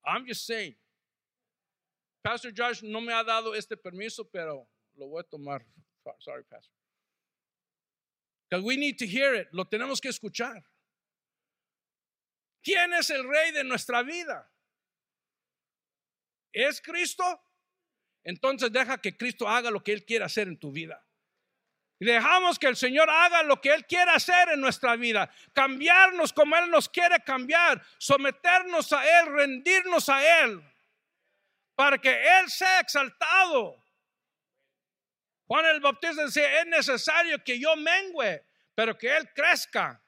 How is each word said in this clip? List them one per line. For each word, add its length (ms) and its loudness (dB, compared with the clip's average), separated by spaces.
I'm 200 -4
just 220 -12
saying. 280 -10
Pastor 320 -8
Josh 260 -6
no 180 -10
me 140 -8
ha 100 -2
dado 300 -4
este 240 -12
permiso, 540 -14
pero 360 -12
lo 120 -20
voy 120 -14
a 40 -16
tomar. 400 -14
Sorry, 280 -18
Pastor. 280 -20
'Cause 140 -4
we 120 -2
need 220 -6
to 80 -8
hear 300 -2
it. 160 -8
Lo 140 -8
tenemos 360 -8
que 80 -10
escuchar. 540 -10
¿Quién 300 0
es 180 -2
el 160 -6
rey 240 0
de 120 -4
nuestra 380 -4
vida? 500 -10
¿Es 300 -4
Cristo? 420 -6
Entonces 480 -4
deja 280 -2
que 160 -8
Cristo 320 -8
haga 220 0
lo 140 -6
que 100 -4
Él 120 -8
quiere 200 -4
hacer 220 -4
en 100 -14
tu 140 -14
vida. 340 -14
Y 40 -8
dejamos 520 2
que 100 0
el 100 0
Señor 320 2
haga 340 4
lo 160 2
que 140 2
Él 120 0
quiere 260 2
hacer 380 4
en 120 0
nuestra 340 0
vida. 380 -2
Cambiarnos 800 4
como 240 4
Él 140 2
nos 180 2
quiere 380 2
cambiar. 600 2
Someternos 960 0
a 100 0
Él, 140 4
rendirnos 760 0
a 360 6
Él. 200 -4
Para 220 2
que 120 0
Él 400 4
sea 300 2
exaltado. 1040 0
Juan 180 0
el 160 2
Bautista 440 -2
decía, 360 0
"Es 60 -4
necesario 760 0
que 160 -4
yo 160 2
mengüe, 720 -2
pero 220 -2
que 200 -2
Él 160 -6
crezca". 760 -2